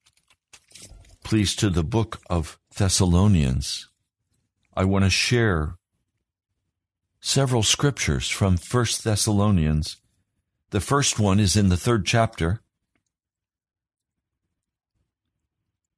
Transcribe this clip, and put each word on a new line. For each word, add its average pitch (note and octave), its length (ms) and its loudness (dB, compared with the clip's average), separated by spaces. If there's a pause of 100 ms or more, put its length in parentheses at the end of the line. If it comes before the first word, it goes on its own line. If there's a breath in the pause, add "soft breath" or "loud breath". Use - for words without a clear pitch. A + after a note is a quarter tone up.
(1200)
please, G#2 320 0
to G#2+ 140 0
the E2+ 120 -2
book G#2+ 460 -4
of E2+ 300 -4 (180)
Thessalonians, F2 1120 2 (880)
I F#2+ 80 0
want G2 220 2
to F#2 40 4
share E2+ 680 -2 (1400)
several B2+ 400 0
scriptures G2 640 -2
from F#2+ 300 0
First - 440 -2
Thessalonians G2+ 920 0 (760)
the G2+ 80 0
first C#3+ 380 -2
one G2+ 200 2
is G#2 160 2
in G#2 140 4
the F2+ 80 4
third A2+ 300 0
chapter. G#2+ 560 -2 (3250)